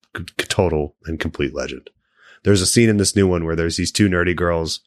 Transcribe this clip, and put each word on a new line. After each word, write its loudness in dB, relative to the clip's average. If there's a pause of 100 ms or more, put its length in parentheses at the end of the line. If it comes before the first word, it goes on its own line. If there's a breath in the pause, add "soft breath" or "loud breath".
(160)
c-, -10 (200)
total -2 (120)
and -8
complete -4
legend. -10 (560 soft breath)
There's 4
a 0
scene 4
in 2
this 0
new 4
one 0
where -2
there's -2
these -2
two 2
nerdy 0
girls -2